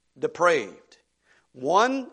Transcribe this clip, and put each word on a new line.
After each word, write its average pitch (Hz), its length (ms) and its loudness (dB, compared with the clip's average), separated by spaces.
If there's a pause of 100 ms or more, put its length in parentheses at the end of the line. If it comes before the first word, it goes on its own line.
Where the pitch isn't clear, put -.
(180)
depraved. 151 800 -2 (560)
One 214 600 0